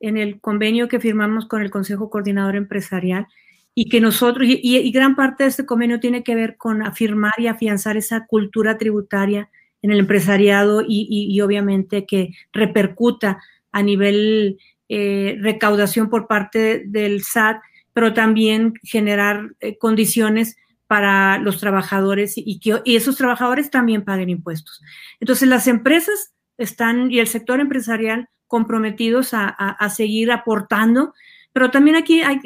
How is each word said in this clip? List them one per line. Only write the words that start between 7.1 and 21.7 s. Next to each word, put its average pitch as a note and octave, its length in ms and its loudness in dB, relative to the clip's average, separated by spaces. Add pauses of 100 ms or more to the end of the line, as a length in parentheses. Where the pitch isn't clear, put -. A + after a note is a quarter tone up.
y A#3 80 0
afianzar G#3+ 500 -2
esa A3 300 -4
cultura G#3+ 500 0
tributaria G#3 720 -2 (320)
en G#3 120 0
el G#3 80 4
empresariado G3+ 800 4
y, G#3+ 260 -2
y, G3+ 260 -2
y G3 60 2
obviamente G3+ 640 0
que F#3 300 -2 (180)
repercuta G#3+ 880 0 (320)
a G3+ 100 -2
nivel, G3+ 760 2 (320)
eh, G3+ 500 -4
recaudación G#3+ 680 0
por A3 160 -2
parte A3 580 -2
del G3+ 380 -4
sat, A3 400 0 (320)
pero A3+ 180 2
también A3 680 2
generar, G#3 800 -2
eh, G#3+ 180 -10
condiciones A3 800 0 (280)
para G3 520 2
los F#3+ 220 -4
trabajadores G3 760 -2